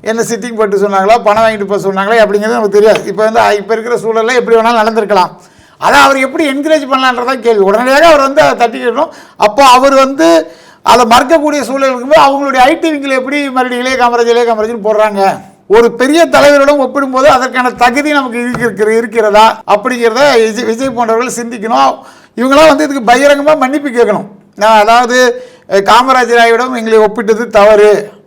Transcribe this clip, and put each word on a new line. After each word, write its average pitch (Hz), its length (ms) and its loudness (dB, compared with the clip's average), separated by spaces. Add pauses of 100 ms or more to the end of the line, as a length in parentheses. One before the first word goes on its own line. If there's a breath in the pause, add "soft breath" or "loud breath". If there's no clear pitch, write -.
என்ன 226 200 -4
சிட்டிங் 226 320 -6
போட்டு 202 340 -2
சொன்னாங்களா, 202 360 0
பணம் 214 180 0
வாங்கிட்டு 220 220 -2
போக 190 280 -4
சொன்னாங்களா 202 340 0
அப்படிங்கிறது 208 260 -4
நமக்கு 208 280 0
தெரியாது. 214 260 2
இப்ப 208 220 -4
வந்து, 214 280 0
இப்ப 202 180 -4
இருக்கிற 226 220 -4
சூழல்ல 220 380 -2
எப்படி 226 220 2
வேணாலும் 226 260 2
நடந்திருக்கலாம். 214 480 0 (480 soft breath)
அதை 269 220 2
அவர் 269 180 2
எப்படி 269 320 -2
என்கரேஜ் 285 420 -2
பண்ணலான்றதான் 254 480 -2
கேள்வி. 220 220 0
உடனடியாக 254 440 2
அவர் 302 140 4
வந்து 277 220 0
அதை 240 240 0
தட்டிக்கிடணும். 247 420 -4 (280 loud breath)
அப்போ 214 280 2
அவர் 262 300 4
வந்து 311 560 2 (320 loud breath)
அதை 240 220 2
மறுக்கக்கூடிய 285 560 0
சூழல் 269 280 -4
இருக்கும்போது 269 340 0
அவங்களுடைய 277 400 0
ஐ 320 160 2
டி 330 120 -2
விங்கில் 277 200 -6
எப்படி 277 400 -4
மறுபடியும் 247 360 -4
இளைய 262 180 -2
காமராஜர், 240 220 0
இளைய 233 280 0
காமராஜர்னு 214 300 -6
போடுறாங்க? 214 560 0 (280)
ஒரு 233 240 4
பெரிய 285 340 2
தலைவரிடம் 285 520 2
ஒப்பிடும்போது 262 500 -2
அதற்கான 254 420 0
தகுதி 254 420 0
நமக்கு 247 260 -4
இருக்கிற-, 226 580 -2
இருக்கிறதா 220 680 0
அப்படிங்கிறத 240 680 0
விஜய், 226 300 0
விஜய் 226 260 -4
போன்றவர்கள் 233 540 -4
சிந்திக்கணும். 233 540 -2 (380 loud breath)
இவங்களாம் 277 300 2
வந்து 294 220 2
இதுக்கு 247 240 -2
பகிரங்கமா 285 440 2
மன்னிப்பு 285 320 -4
கேட்கணும். 233 380 -2 (280)
நான் 220 260 2
அதாவது, 240 600 2 (260 loud breath)
அஹ், - 40 -6
"காமராஜர் 233 760 2
ஐயாவிடம் 240 300 0
எங்களை 220 220 0
ஒப்பிட்டது 214 480 0
தவறு 208 640 4 (160)